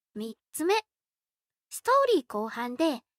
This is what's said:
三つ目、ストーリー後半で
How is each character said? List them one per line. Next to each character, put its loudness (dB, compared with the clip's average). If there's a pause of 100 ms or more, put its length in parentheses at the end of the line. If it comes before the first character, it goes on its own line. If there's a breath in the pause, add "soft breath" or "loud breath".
(140)
三 -10 (160)
つ -4
目、 2 (960)
ス -14
ト 0 (240)
ー 6
リ 0
ー -20
後 -6
半 -8
で 0 (180)